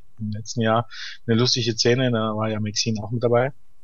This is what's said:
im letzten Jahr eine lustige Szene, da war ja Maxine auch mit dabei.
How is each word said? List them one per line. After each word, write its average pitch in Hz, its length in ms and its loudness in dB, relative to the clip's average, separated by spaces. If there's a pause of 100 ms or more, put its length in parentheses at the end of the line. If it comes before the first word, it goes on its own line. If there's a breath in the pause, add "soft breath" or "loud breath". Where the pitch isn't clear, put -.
(200)
im 107 120 -4
letzten 107 280 -6
Jahr 113 300 2 (360 loud breath)
eine 113 120 4
lustige 120 340 2
Szene, 120 400 4
da 110 240 0
war 110 140 0
ja 107 100 -2
Maxine 107 420 -2
auch 107 100 -8
mit 120 120 -2
dabei. 120 300 4 (300)